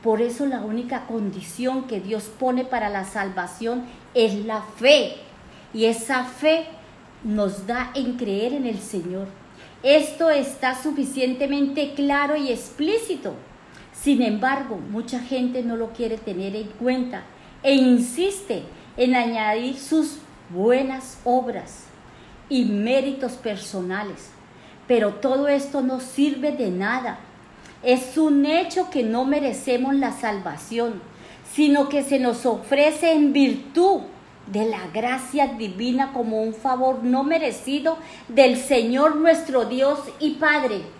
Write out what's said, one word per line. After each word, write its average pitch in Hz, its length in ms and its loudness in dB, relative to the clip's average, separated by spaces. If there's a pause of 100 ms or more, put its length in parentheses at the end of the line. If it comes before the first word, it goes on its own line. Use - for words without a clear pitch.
Por 220 180 2
eso 240 240 -2
la 262 160 -2
única 233 460 -6
condición 233 760 -4
que 220 160 -6
Dios 208 240 -6
pone 254 400 -2
para 226 260 -4
la 196 140 -4
salvación 202 800 -6 (280)
es 208 320 2
la 220 180 -4
fe. 262 520 4 (580)
Y 226 140 0
esa 247 380 0
fe 320 420 0 (560)
nos 208 440 -2
da 247 280 -4
en 247 240 -4
creer 214 340 -2
en 277 140 -2
el 214 140 -4
Señor. 185 480 -8 (540)
Esto 302 460 4
está 262 460 0
suficientemente 277 1200 -2
claro 285 420 2
y 269 140 -2
explícito. 311 840 -4 (680)
Sin 269 220 2
embargo, 233 560 0
mucha 226 440 -8
gente 247 420 -4
no 233 140 -4
lo 226 180 -6
quiere 220 240 -4
tener 196 360 -6
en 214 120 -8
cuenta 247 560 -4 (400)
e 277 100 4
insiste 254 920 2 (340)
en 247 160 4
añadir 233 640 0
sus 311 400 0 (320)
buenas 254 720 0
obras 247 600 -2 (680)
y 247 160 2
méritos 254 680 0
personales. 196 960 -8 (580)
Pero 214 280 2
todo 277 340 0
esto 277 320 0
no 254 200 -2
sirve 277 520 0
de 220 180 -2
nada. 226 500 -4 (640)
Es 254 360 2
un 294 260 4
hecho 349 460 0
que 277 120 0
no 233 220 0
merecemos 262 720 0
la 269 180 0
salvación, 208 880 -4 (540)
sino 285 340 4
que 285 140 0
se 269 160 2
nos 240 260 0
ofrece 294 680 2
en 294 200 6
virtud 302 720 4 (440)
de 208 200 -2
la 208 260 -4
gracia 254 540 0
divina 233 640 -2
como 220 300 -2
un 220 100 -2
favor 254 500 0
no 247 220 2
merecido 302 720 0 (320)
del 247 300 6
Señor 269 580 2
nuestro 311 480 4
Dios 262 360 0 (200)
y 302 120 0
Padre. 262 500 0 (180)